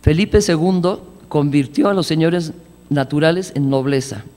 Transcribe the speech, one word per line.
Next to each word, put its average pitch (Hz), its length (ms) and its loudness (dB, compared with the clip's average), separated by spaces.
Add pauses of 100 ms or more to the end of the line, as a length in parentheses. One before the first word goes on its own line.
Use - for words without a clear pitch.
Felipe 202 400 2
segundo 180 720 0 (160)
convirtió 147 600 0
a 202 40 0
los 185 140 -2
señores 160 460 0 (360)
naturales 147 680 0
en 139 140 0
nobleza 135 540 -2 (140)